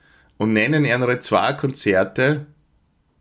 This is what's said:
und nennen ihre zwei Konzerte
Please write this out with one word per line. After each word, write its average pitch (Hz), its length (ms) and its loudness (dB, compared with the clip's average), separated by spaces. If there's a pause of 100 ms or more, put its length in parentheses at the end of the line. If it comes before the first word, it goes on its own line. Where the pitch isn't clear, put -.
(380)
und 110 160 0
nennen 135 320 2
ihre 123 340 0
zwei 110 340 0
Konzerte 131 920 0 (720)